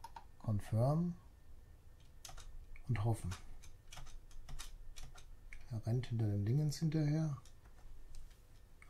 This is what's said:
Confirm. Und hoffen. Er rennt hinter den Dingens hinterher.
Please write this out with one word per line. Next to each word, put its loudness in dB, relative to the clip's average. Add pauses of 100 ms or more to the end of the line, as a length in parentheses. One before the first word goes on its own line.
(380)
Confirm. 4 (1700)
Und 4
hoffen. 2 (2500)
Er 0
rennt 4
hinter 4
den 4
Dingens 6
hinterher. 4 (1500)